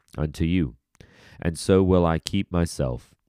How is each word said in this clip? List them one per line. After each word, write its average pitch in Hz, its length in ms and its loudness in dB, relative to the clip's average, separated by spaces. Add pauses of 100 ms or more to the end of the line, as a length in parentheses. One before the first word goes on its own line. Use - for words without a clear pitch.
(160)
unto 78 280 -4
you, 82 320 0 (680)
and 85 160 -4
so 95 240 4
will 90 240 4
I 82 120 0
keep - 320 -4
myself. 73 640 -4 (140)